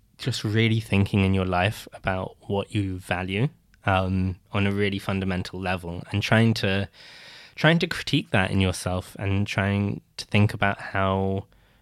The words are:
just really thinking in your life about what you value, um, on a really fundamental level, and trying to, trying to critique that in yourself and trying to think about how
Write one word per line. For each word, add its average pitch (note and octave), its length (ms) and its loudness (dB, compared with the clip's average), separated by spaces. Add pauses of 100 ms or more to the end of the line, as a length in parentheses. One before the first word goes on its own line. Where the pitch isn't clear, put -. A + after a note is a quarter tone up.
(180)
just - 280 -4
really A2+ 340 4
thinking G2+ 460 2
in F#2+ 80 2
your F#2+ 120 2
life F#2 480 0
about F#2 420 -4 (120)
what G2 260 -2
you F#2+ 260 -2
value, F#2+ 480 -2 (380)
um, F#2 500 2 (180)
on G2+ 140 2
a G2+ 40 0
really G2+ 280 0
fundamental F#2+ 600 -4
level, F2+ 500 -6
and G#2 100 0
trying A2+ 340 4
to, G2 320 0 (680)
trying E3 240 4
to E3+ 80 0
critique - 440 -2
that F#2+ 200 2
in G2 100 2
yourself F#2 580 -2
and G2 280 -2
trying G2+ 540 0 (160)
to - 80 -12
think G#2 280 2
about G2+ 260 0
how F#2+ 680 -2 (360)